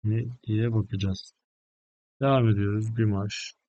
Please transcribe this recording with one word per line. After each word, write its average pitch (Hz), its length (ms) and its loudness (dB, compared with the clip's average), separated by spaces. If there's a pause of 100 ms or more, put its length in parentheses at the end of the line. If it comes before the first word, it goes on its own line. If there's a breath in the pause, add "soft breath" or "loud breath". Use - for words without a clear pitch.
mi 110 260 -2 (180)
diye 113 260 0
bakacağız. 98 600 -2 (880)
Devam 135 280 4
ediyoruz. 107 480 0
Bimaş. 104 580 -2 (140)